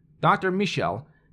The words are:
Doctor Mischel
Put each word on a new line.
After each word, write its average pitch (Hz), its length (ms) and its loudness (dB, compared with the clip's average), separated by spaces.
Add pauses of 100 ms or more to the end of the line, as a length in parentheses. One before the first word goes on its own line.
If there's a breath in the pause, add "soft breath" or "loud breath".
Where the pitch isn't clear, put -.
(220)
Doctor 185 300 2
Mischel 123 520 -2 (280 soft breath)